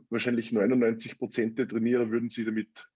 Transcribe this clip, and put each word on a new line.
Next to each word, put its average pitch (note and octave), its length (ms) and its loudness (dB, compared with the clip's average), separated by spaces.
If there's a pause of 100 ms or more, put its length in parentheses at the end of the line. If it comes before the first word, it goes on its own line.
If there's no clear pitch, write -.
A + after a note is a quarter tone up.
Wahrscheinlich A#2 420 0
neunundneunzig A2+ 680 2
Prozent A2+ 400 -2
der A#2+ 120 0
Trainierer A2+ 420 2
würden A#2 180 0
sich A2+ 160 -4
damit A2 400 -6 (100)